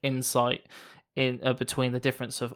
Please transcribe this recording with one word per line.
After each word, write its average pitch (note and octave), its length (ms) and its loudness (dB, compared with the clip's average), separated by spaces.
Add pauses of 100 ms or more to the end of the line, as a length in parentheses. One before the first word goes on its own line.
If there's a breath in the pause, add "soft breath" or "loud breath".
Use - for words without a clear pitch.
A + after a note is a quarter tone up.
insight B2+ 640 2 (480 soft breath)
in, B2+ 280 2
uh, B2+ 100 4
between B2+ 380 0
the B2+ 80 0
difference B2 420 -2
of A#2 140 -4